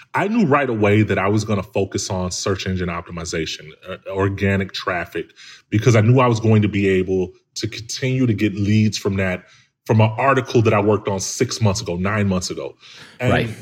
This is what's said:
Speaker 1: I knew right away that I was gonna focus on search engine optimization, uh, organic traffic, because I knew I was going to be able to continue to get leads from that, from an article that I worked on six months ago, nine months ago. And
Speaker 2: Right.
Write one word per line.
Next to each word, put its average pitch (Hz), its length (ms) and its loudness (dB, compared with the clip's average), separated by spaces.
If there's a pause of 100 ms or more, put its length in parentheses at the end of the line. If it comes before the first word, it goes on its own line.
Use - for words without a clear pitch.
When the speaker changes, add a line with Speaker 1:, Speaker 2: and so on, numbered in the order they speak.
(140)
Speaker 1:
I 160 140 -2
knew 220 180 2
right 139 220 2
away 107 340 4
that 101 160 0
I 95 100 0
was 104 160 0
gonna 101 180 -2
focus - 480 -4
on 92 200 -4
search 92 360 -4
engine 90 220 -4
optimization, 82 840 -8 (180)
uh, 95 80 -12 (140)
organic 98 640 0
traffic, 85 580 -6 (400)
because 107 260 4
I 107 60 4
knew 120 180 4
I 127 80 4
was 113 120 0
going 110 220 4
to 107 60 2
be 98 200 0
able 92 440 0 (220)
to - 120 -6
continue 131 600 -4
to 113 80 2
get 101 200 -2
leads 104 440 2
from 98 180 -2
that, 92 280 -4 (420)
from 113 140 4
an 110 180 4
article 131 440 2
that 110 120 4
I 104 60 4
worked 101 280 0
on 98 120 -2
six - 400 -4
months 101 200 2
ago, 87 160 -6
nine 101 320 0
months 90 220 -2
ago. 78 260 -10 (420)
And 123 140 0
Speaker 2:
Right. 85 160 0 (140)